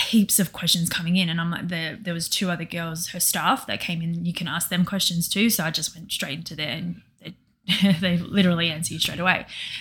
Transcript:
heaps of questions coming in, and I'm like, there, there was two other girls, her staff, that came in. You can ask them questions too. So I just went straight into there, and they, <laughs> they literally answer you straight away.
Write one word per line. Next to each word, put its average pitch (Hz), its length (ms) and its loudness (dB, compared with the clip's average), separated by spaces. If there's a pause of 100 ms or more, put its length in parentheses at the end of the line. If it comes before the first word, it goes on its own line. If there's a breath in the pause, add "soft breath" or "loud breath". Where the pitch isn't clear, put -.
(100)
heaps 214 300 6
of 185 140 2
questions 170 360 2
coming 175 280 2
in, 175 120 4
and 165 120 -2
I'm 170 100 0
like, 175 160 -4
there, 165 340 -4
there 175 120 -4
was 165 160 -4
two 185 200 0
other 165 140 -2
girls, 165 460 -6
her 180 100 -10
staff, 180 480 0
that - 140 -4
came 165 200 -4
in. 170 240 -2
You 175 80 0
can - 140 -4
ask 160 220 -2
them 180 160 4
questions 175 420 0
too. 220 220 4
So 190 160 0
I 160 60 -2
just 160 240 -4
went 160 160 -12
straight 156 280 -4
into 165 160 -12
there, 151 220 -6
and 170 240 -8 (200)
they, - 140 -14 (320)
<laughs> 185 320 4
they 175 180 2
literally 175 540 4
answer 156 220 -4
you 160 60 -6
straight 151 200 -2
away. 180 260 2 (360 loud breath)